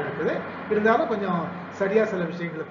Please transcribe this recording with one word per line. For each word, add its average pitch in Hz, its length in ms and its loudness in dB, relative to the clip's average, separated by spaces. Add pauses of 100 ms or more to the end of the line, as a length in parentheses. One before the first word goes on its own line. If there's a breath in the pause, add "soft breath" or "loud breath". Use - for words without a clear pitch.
இருக்குது. 151 280 -2 (360)
இருந்தாலும் 214 440 4
கொஞ்சம் 185 280 0 (400)
சரியா 208 320 4
சில 180 180 0
விஷயங்களை 160 400 -6